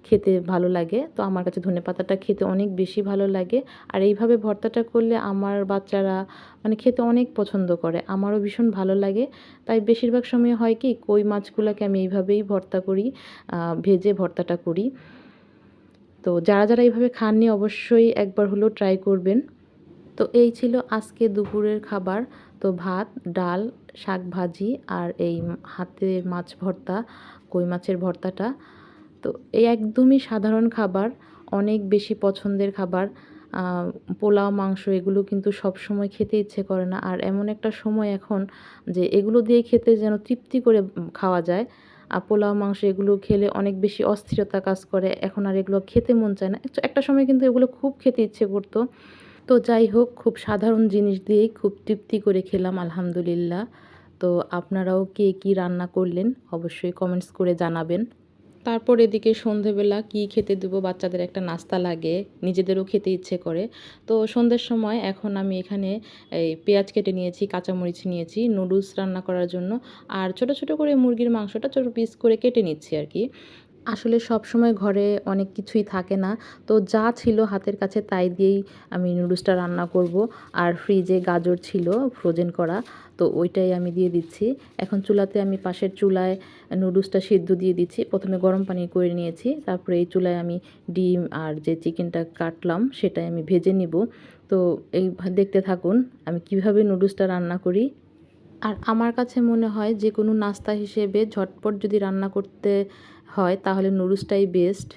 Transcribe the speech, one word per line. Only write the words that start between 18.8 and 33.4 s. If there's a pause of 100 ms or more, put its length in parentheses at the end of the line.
করবেন। (760)
তো
এই
ছিল (100)
আজকে
দুপুরের
খাবার। (380)
তো
ভাত, (200)
ডাল, (260)
শাক
ভাজি (100)
আর
এই (220)
হাতে
মাছ
ভর্তা, (460)
কই
মাছের
ভর্তাটা। (680)
তো (180)
এই
একদমই
সাধারণ
খাবার, (420)
অনেক
বেশি
পছন্দের
খাবার। (440)